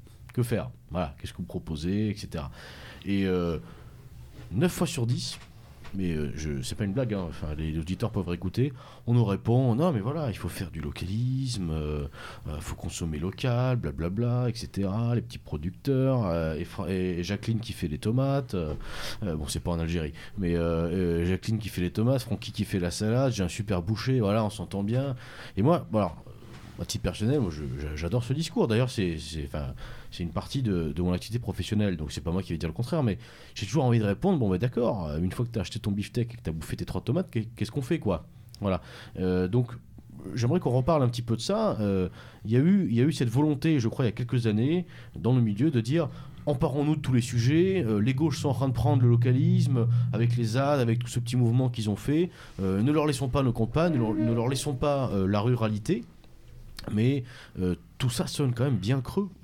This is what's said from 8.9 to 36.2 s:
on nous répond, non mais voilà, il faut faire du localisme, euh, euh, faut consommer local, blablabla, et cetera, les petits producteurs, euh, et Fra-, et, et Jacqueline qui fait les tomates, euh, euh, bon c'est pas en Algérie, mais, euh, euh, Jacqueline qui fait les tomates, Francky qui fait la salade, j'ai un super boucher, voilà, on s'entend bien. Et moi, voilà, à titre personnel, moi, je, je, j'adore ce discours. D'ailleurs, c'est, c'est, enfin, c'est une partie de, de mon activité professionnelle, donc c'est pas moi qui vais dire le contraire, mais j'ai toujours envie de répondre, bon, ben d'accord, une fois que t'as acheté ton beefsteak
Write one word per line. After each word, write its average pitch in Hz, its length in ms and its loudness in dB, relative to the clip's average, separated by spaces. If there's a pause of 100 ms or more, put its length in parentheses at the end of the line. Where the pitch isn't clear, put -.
on 120 60 2
nous 120 100 6
répond, 117 500 2
non 156 200 2
mais 107 80 0
voilà, 139 280 -2
il 95 80 -4
faut 90 120 -4
faire 92 200 -6
du 80 120 -10
localisme, 110 880 -2
euh, 76 360 -2 (420)
euh, 76 100 -6
faut - 160 -8
consommer 80 440 -6
local, 123 580 0
blablabla, 104 720 -2
et 110 40 -4
cetera, 110 640 -2
les 113 60 2
petits 120 160 -10
producteurs, 131 880 0
euh, 82 300 0
et 85 100 -4
Fra-, 90 260 -6
et, 92 280 0
et 87 40 0
Jacqueline 101 380 -2
qui - 100 -8
fait - 160 -4
les 76 120 -4
tomates, 135 540 0
euh, 80 200 -2 (500)
euh, 82 140 -2
bon 76 100 -4
c'est - 140 -4
pas 90 100 -2
en 85 80 0
Algérie, 82 340 -2 (240)
mais, 87 180 2
euh, 85 680 2
euh, 85 40 2
Jacqueline 95 320 0
qui 98 120 -4
fait - 120 -4
les 87 100 0
tomates, 123 300 2
Francky - 300 -6
qui 104 140 -2
fait 101 140 0
la 87 120 0
salade, 120 400 2
j'ai 98 120 0
un 87 60 0
super 101 320 -2
boucher, 110 380 0
voilà, 107 240 4
on 104 60 0
s'entend 98 340 -4
bien. 127 320 0 (400)
Et 98 60 0
moi, 127 300 4
voilà, 98 220 2 (640)
à 87 60 -4
titre - 160 -6
personnel, 104 380 0
moi, 101 120 0
je, 76 120 -8 (160)
je, 76 160 -6
j'adore 87 280 -2
ce 131 100 -2
discours. 160 340 0
D'ailleurs, 120 240 2
c'est, 87 260 0
c'est, 76 280 -6
enfin, 69 280 -6 (380)
c'est - 100 -8
une 85 80 -2
partie - 320 -4
de, 85 340 0
de 85 60 -2
mon 90 100 2
activité 98 280 -4
professionnelle, 101 580 -2
donc 76 140 -6
c'est - 100 -6
pas 82 100 -4
moi 92 120 0
qui 90 100 -4
vais 80 60 -2
dire 82 100 -2
le 80 40 -6
contraire, 151 280 -2
mais 107 160 2 (380)
j'ai 107 100 -6
toujours 135 180 0
envie 117 140 6
de 107 60 4
répondre, 127 340 2
bon, 117 100 2
ben 92 120 2
d'accord, 127 500 0 (100)
une 92 120 2
fois - 120 -2
que 117 60 -2
t'as 107 120 -2
acheté 98 180 -6
ton 107 100 -2
beefsteak 104 440 -2